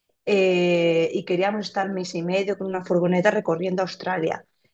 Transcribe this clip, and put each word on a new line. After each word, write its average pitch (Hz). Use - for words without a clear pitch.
eh, 175
y -
queríamos 190
estar 196
mes 185
y 170
medio 196
con 190
una 185
furgoneta 180
recorriendo 185
Australia. 180